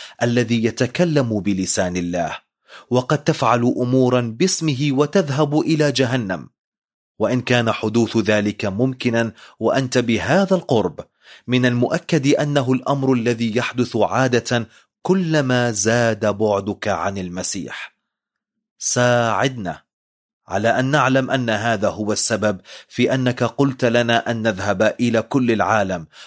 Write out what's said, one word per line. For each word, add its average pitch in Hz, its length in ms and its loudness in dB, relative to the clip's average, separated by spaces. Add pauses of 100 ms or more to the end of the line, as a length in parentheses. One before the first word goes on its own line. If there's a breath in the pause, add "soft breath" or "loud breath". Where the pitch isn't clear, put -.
(220 loud breath)
الذي 117 420 2
يتكلم 127 760 0
بلسان 92 560 -2
الله، 85 420 -4 (520 loud breath)
وقد 127 340 0
تفعل 120 520 2
أموراً 123 440 2
باسمه 143 680 0
وتذهب 147 720 0
إلى 151 320 2
جهنم. 117 560 -2 (680)
وإن 113 220 0
كان 120 320 2
حدوث 110 440 0
ذلك 104 480 0
ممكناً 117 680 -2 (260 loud breath)
وأنت 127 400 0
بهذا 123 580 2
القرب، 107 440 0 (460 loud breath)
من 123 200 2
المؤكد 127 600 0
أنه 143 460 2
الأمر 135 400 0
الذي 117 440 0
يحدث 120 400 -2
عادة 117 720 0 (340 soft breath)
كلما 147 680 0
زاد 113 560 0
بعدك 101 640 0
عن 98 300 -4
المسيح. 90 800 -8 (840)
ساعدنا 120 1040 0 (680)
على 101 200 -2
أن 113 160 0
نعلم 131 460 0
أن 123 200 -2
هذا 107 380 -2
هو 101 240 -4
السبب 101 480 -2 (280 loud breath)
في - 260 0
أنك 127 300 -2
قلت 131 400 0
لنا 117 460 2
أن 113 120 -4
نذهب 101 400 -2
إلى 113 400 2
كل 123 280 0
العالم 95 560 0 (200 loud breath)